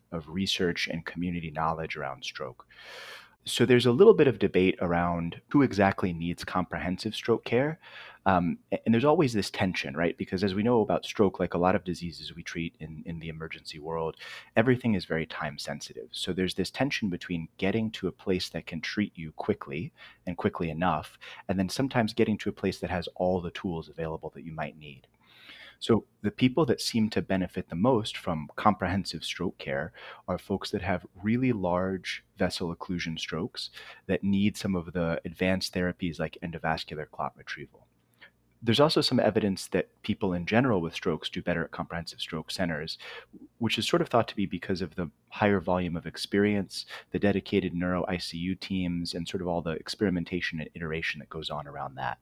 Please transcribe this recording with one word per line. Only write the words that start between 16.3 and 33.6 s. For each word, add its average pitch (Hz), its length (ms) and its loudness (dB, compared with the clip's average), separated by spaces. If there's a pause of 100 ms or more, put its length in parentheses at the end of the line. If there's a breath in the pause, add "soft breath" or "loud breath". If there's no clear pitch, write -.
there's 90 220 0
this 92 160 -2
tension 135 400 -2
between 85 360 -6 (120)
getting 110 320 0
to 95 160 -4
a 80 40 -2
place - 380 -2
that 82 160 -8
can 82 160 -8
treat - 340 -2
you 80 180 -10
quickly 90 600 -4 (320 soft breath)
and 87 100 -6
quickly 87 360 -2
enough, 80 480 -2 (280 loud breath)
and 95 120 0
then 92 100 2
sometimes 123 440 0
getting 110 260 2
to - 100 -4
a - 20 -2
place - 280 -2
that 85 100 -4
has 90 240 -2
all 90 280 2
the 85 100 -6
tools 82 380 -6
available 80 440 -6
that 80 100 -16
you 82 100 -12
might 78 220 -8
need. 73 300 -18 (720 loud breath)
So - 280 2 (160)
the 104 100 -2
people 127 360 4
that 117 120 2
seem 110 300 2
to - 120 -2
benefit 92 460 -2
the - 80 -8
most 107 400 2
from 78 400 -6
comprehensive 95 720 0
stroke - 320 -6
care 71 340 -4 (340 loud breath)
are 90 120 -4
folks - 340 -4
that 98 100 -2
have 90 240 -2 (160)
really 120 300 2
large 92 720 0 (140)
vessel 87 360 -2
occlusion 85 460 -6
strokes - 520 -6 (360 loud breath)